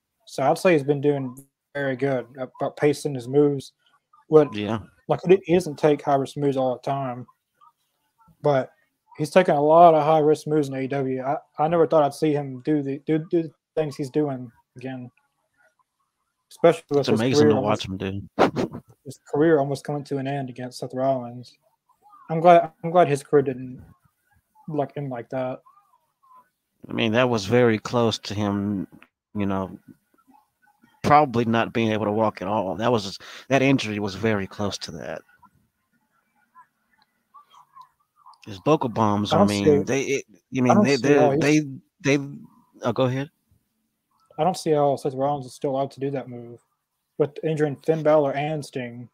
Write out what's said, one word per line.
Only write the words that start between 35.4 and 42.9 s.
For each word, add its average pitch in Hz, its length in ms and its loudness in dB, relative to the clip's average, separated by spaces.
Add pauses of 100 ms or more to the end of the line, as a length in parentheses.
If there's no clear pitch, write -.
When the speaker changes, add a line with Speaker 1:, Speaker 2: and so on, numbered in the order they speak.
Speaker 2:
His 98 200 -14
vocal 143 240 2
bombs, 104 420 0
Speaker 1:
I 156 60 2
Speaker 2:
I - 20 4
Speaker 1:
don't 202 80 6
see - 160 0
Speaker 2:
mean, 147 180 4
Speaker 1:
it. - 60 -6
Speaker 2:
they, 135 160 -2
it, 131 220 -4 (260)
you 131 100 -2
Speaker 1:
I 123 40 2
Speaker 2:
mean, 123 100 6
Speaker 1:
don't 208 80 6
Speaker 2:
they, 143 140 2
Speaker 1:
see 131 160 2
how 143 240 4
Speaker 2:
they, 147 160 2
Speaker 1:
he's 151 120 2 (360)
Speaker 2:
they, 143 160 2
they, 139 100 -4 (560)
oh, 120 80 -2